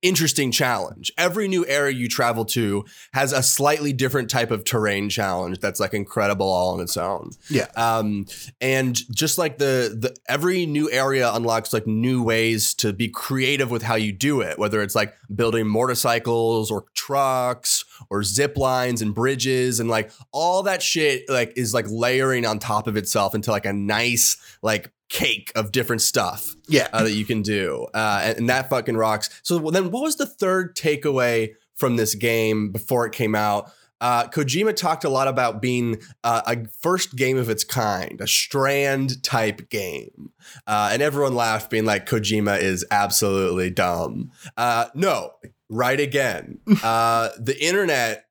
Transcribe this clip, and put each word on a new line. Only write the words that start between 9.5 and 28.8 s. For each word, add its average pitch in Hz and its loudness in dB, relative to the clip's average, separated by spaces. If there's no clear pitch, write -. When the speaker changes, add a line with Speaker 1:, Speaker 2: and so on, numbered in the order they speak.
Speaker 1:
the, 127 2
the, 123 -4
every 175 0
new 151 0
area 131 2
unlocks, 113 0
like, 110 0
new 120 2
ways 113 2
to 104 0
be 110 -2
creative 131 0
with 117 -2
how 113 0
you 107 0
do 131 0
it, 82 -4
whether 104 0
it's, 101 -6
like, 107 0
building 113 2
motorcycles 117 0
or 101 -4
trucks 131 -2
or 104 0
zip 139 0
lines 127 0
and 104 -2
bridges 127 0
and, 117 0
like, 110 0
all 175 2
that 190 -2
shit, 147 0
like, 123 0
is, 120 -2
like, 113 0
layering 123 2
on 107 0
top 110 -2
of 107 -2
itself 98 0
into, 110 -2
like, 101 0
a 98 0
nice, 110 2
like, 107 -2
cake 110 -2
of 107 -2
different 117 0
stuff - -2
Speaker 2:
Yeah. 139 4
Speaker 1:
uh, 110 2
that 110 2
you 107 0
can 107 -2
do. 95 -2
Uh, 107 2
and, 110 0
and 117 0
that 131 0
fucking 127 0